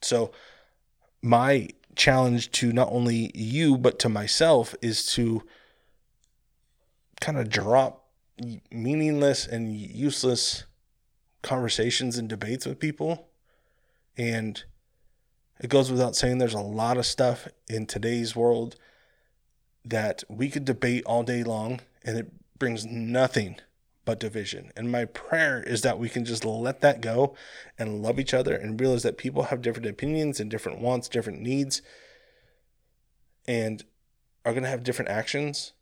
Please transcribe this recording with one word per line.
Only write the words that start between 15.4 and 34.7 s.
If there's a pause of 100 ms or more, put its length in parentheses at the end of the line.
it
goes
without
saying,
there's
a
lot
of
stuff (200)
in
today's
world (1080)
that
we
could
debate
all
day
long, (220)
and
it (260)
brings
nothing (500)
but
division.
And
my
prayer
is
that
we
can
just
let
that
go (440)
and
love
each
other
and
realize
that
people
have
different
opinions
and
different
wants,
different
needs, (1600)
and (600)
are
gonna
have